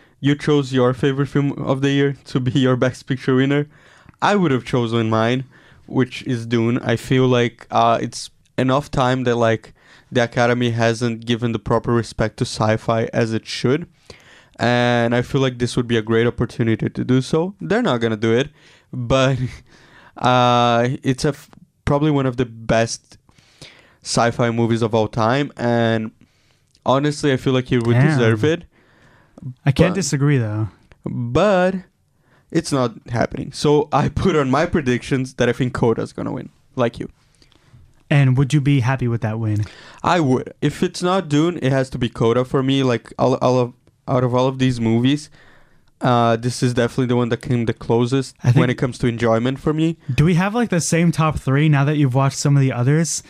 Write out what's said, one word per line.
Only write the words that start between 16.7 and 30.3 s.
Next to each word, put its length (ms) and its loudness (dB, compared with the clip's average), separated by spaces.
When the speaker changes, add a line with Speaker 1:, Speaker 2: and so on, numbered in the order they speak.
Speaker 1:
to 140 -6
do 180 2
so. 400 -2
They're 180 -2
not 220 -2
gonna 160 -2
do 180 0
it, 140 -2
but, 460 0
<laughs> 400 -20
uh, 720 2
it's 220 -2
a 40 0
f-, 220 -8
probably 260 2
one 160 0
of 100 -2
the 80 0
best 720 -2
sci-fi 480 0
movies 320 0
of 120 0
all 140 2
time. 480 0
And 540 0
honestly, 480 0
I 40 2
feel 160 -2
like 140 0
he 120 0
would 160 0
Speaker 2:
Damn. 120 4
Speaker 1:
deserve 260 2
it. 200 0
Speaker 2:
I 80 2
can't 180 2
Speaker 1:
But 40 -4
Speaker 2:
disagree, 440 0